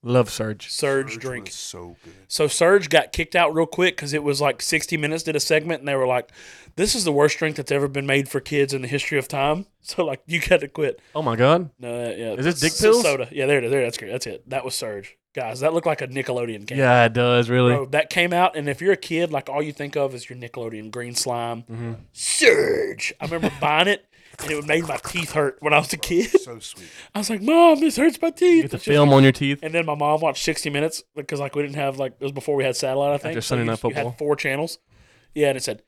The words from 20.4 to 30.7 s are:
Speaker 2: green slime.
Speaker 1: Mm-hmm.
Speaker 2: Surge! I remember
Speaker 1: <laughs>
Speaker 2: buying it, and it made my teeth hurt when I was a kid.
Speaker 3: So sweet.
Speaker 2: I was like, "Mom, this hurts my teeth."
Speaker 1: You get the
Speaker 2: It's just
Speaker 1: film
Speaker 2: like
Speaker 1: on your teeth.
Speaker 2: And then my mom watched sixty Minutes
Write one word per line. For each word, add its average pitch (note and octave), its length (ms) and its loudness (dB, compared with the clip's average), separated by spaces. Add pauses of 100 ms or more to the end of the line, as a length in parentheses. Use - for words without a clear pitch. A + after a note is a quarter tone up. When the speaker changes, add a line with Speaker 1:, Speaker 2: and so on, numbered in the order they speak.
Speaker 2:
green A#2+ 240 -10
slime. A#2 460 -4 (100)
Speaker 1:
Mm-hmm. A#2 220 -8 (180)
Speaker 2:
Surge! - 1120 0
I - 60 -10
remember E3 280 -2
Speaker 1:
<laughs> - 60 -8
Speaker 2:
buying D#3 260 2
it, G3+ 180 -2 (380)
and D#3 80 -8
it D3 160 -6
made E3 220 0
my C3 80 -6
teeth - 340 -8
hurt C#3+ 300 0
when D3 120 2
I D3 40 6
was D#3 160 0
a E3 40 -6
kid. F3+ 340 -2
Speaker 3:
So A#2+ 280 2
sweet. - 300 -18 (260)
Speaker 2:
I G#3 40 -4
was G#3 100 -6
like, G#3+ 120 -4
"Mom, D#4+ 380 6
this D4+ 160 2
hurts D4 260 2
my E4 100 0
teeth." - 100 -6
Speaker 1:
You E4+ 220 6
get C#3 80 -4
the - 40 -6
Speaker 2:
It's - 80 -8
just C#3+ 100 0
Speaker 1:
film D3 140 8
Speaker 2:
like C#3 80 8
Speaker 1:
on C3+ 80 10
your C3+ 80 8
teeth. C#3+ 320 -2
Speaker 2:
And D#3+ 100 -8
then E3 120 0
my D3+ 100 -2
mom D3 240 0
watched D3+ 240 -2
sixty D#3 260 -4
Minutes D3 320 -4 (140)